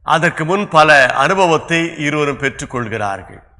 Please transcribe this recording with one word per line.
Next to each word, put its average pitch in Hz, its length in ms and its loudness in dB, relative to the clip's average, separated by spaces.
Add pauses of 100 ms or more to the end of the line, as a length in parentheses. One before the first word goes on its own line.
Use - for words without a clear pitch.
அதற்கு 160 440 -2
முன் 196 220 -2
பல 147 460 4
அனுபவத்தை 165 840 0
இருவரும் 147 400 -4
பெற்றுக்கொள்கிறார்கள். 107 1040 -8 (160)